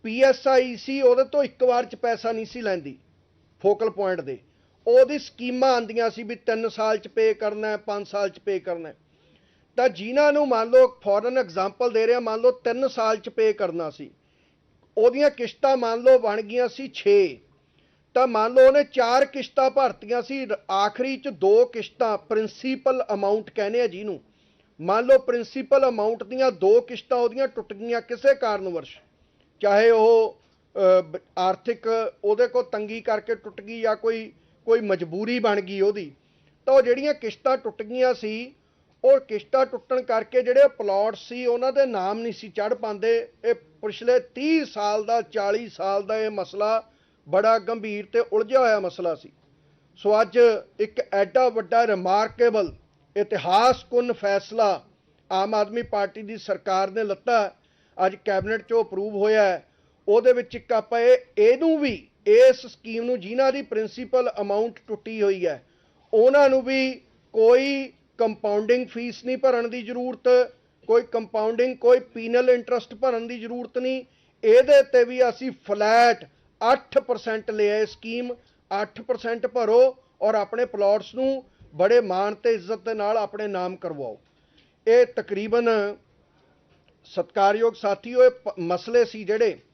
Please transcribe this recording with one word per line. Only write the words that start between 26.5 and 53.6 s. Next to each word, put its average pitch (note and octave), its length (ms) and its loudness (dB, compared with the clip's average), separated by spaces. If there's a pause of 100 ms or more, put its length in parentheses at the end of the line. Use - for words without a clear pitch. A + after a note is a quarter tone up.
ਦੋ G3 300 2
ਕਿਸ਼ਤਾਂ B3 360 -6
ਉਹਦੀਆਂ A#3+ 300 -2
ਟੁੱਟ G#3+ 260 -12
ਗਈਆਂ A#3 280 -6
ਕਿਸੇ C4 340 0
ਕਾਰਨ G3+ 340 -4
ਵਰਸ਼, D#3+ 280 -10 (640)
ਚਾਹੇ G#3 300 4
ਉਹ, A3+ 480 4 (380)
ਅ, F#3 260 4
ਬ-, E3 180 -8 (180)
ਆਰਥਿਕ A3+ 760 -4 (100)
ਉਹਦੇ G#3+ 240 2
ਕੋਲ B3 160 -2
ਤੰਗੀ G#3+ 380 -8
ਕਰਕੇ A3 340 -4
ਟੁੱਟ G#3 260 -18
ਗਈ A3+ 200 -12
ਜਾਂ A3 140 0
ਕੋਈ, A3+ 380 -6 (320)
ਕੋਈ A#3 140 2
ਮਜਬੂਰੀ G3+ 600 -4
ਬਣ G#3 220 0
ਗਈ F#3+ 200 -8
ਉਹਦੀ, G3 300 -2 (540)
ਤਾਂ C4 80 2
ਉਹ C4+ 80 8
ਜਿਹੜੀਆਂ C4+ 320 0
ਕਿਸ਼ਤਾਂ C4 440 -4
ਟੁੱਟ A3 260 -10
ਗਈਆਂ B3+ 300 -2
ਸੀ, A#3 420 -10 (480)
ਉਹ C4+ 160 6
ਕਿਸ਼ਤਾਂ C4 460 -2
ਟੁੱਟਣ B3+ 360 -6
ਕਰਕੇ A#3 400 -2
ਜਿਹੜੇ C4 260 4
ਪਲਾਟ G#3 480 -2
ਸੀ B3 300 -12
ਉਹਨਾਂ B3 280 0
ਦੇ C#4 120 2
ਨਾਮ G#3 340 -4
ਨਹੀਂ A#3 140 -8
ਸੀ G#3+ 160 -18
ਚੜ੍ਹ G#3+ 260 -4
ਪਾਉਂਦੇ। A3 520 -4 (180)
ਇਹ A#3 80 0
ਪਿਛਲੇ A#3 680 -4
ਤੀਹ D4 460 -4
ਸਾਲ G#3 400 -4
ਦਾ, A#3 160 -2
ਚਾਲੀ G#3 480 -4
ਸਾਲ G3 340 -4
ਦਾ G#3+ 140 -6
ਇਹ A3 120 -4
ਮਸਲਾ G#3 640 -6 (380)
ਬੜਾ G#3+ 300 2
ਗੰਭੀਰ G#3 540 -8
ਤੇ A#3 60 2
ਉਲਝਿਆ A#3 400 0
ਹੋਇਆ A3 200 2
ਮਸਲਾ F3 360 -6
ਸੀ। - 160 -20 (640)
ਸੋ G#3+ 260 2
ਅੱਜ G#3+ 180 0 (400)
ਇੱਕ G#3+ 220 -4 (120)
ਐਡਾ A3 360 2
ਵੱਡਾ A3+ 380 0
ਰਿਮਾਰਕੇਬਲ G#3 840 -2 (440)
ਇਤਿਹਾਸ G#3 680 0